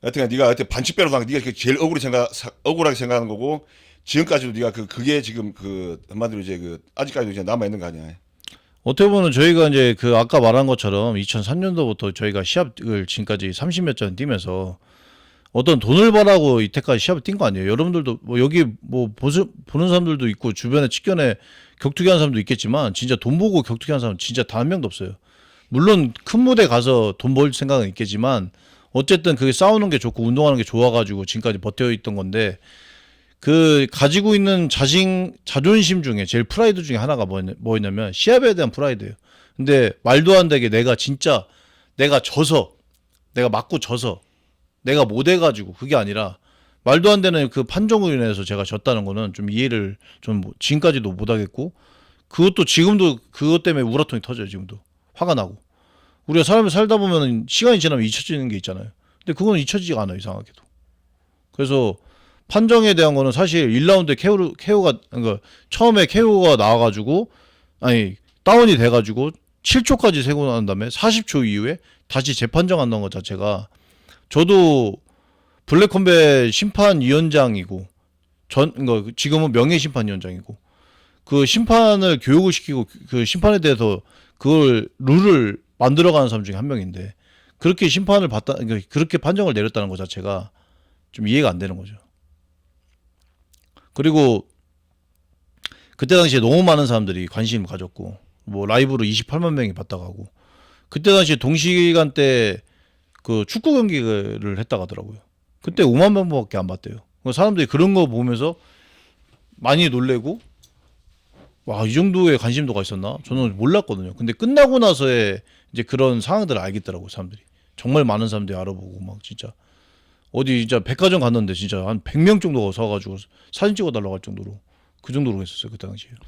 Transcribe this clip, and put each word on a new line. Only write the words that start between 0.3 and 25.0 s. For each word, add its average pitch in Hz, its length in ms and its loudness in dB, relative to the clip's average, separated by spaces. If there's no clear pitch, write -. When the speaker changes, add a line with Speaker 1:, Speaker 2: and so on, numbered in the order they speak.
Speaker 1:
여튼 123 180 -2
반칙배로 151 420 -2
당한 123 160 -2
네가 131 180 -6
그 120 100 -8
제일 135 260 -2
억울히 160 200 -2
생각-, 123 340 -2
사-, - 160 -14
억울하게 151 320 0
생각하는 120 320 -4
거고 135 380 -8
지금까지도 143 480 -2
네가 113 200 -4
그, 110 140 -12
그게 139 360 -2
지금 110 320 -10
그 92 460 -12
한마디로 110 300 -8
이제 92 180 -10
그 85 240 -14
아직까지도 131 360 -6
이제 98 120 -10
남아 110 220 -4
있는 104 120 -8
거 87 80 -12
아니야. 80 280 -16
Speaker 2:
어떻게 165 280 4
보면 185 220 2
저희가 160 360 4
이제 131 300 4
그 120 180 2
아까 117 240 2
말한 120 260 4
것처럼 107 520 -2
이천삼 110 420 -4
년도부터 139 520 -4
저희가 104 300 -4
시합을 110 640 -4
지금까지 98 460 -6
삼십 170 320 -4
몇 143 120 -2
전 92 200 -6
뛰면서 92 640 -6
어떤 135 280 2
돈을 175 320 4
벌라고 185 480 6
이때까지 117 440 -2
시합을 170 180 -2
뛴 196 140 -6
거 196 100 -2
아니에요. 95 220 -2
여러분들도 143 540 -2
뭐 120 160 -4
여기 151 260 2
뭐 123 340 -4
보수-, 147 360 -2
보는 165 220 -2
사람들도 160 400 0
있고 110 240 -4
주변에 131 360 -2
직견에 151 460 -2
격투기 175 280 -2
하는 175 120 4
사람도 139 200 0
있겠지만 117 540 -2
진짜 123 220 -2
돈 135 220 -2
보고 190 240 2
격투기 117 300 -8
하는 135 80 -2
사람은 107 180 -6
진짜 123 260 -4
단 113 160 -6
한 139 80 -2
명도 170 180 -4
없어요. 95 300 -12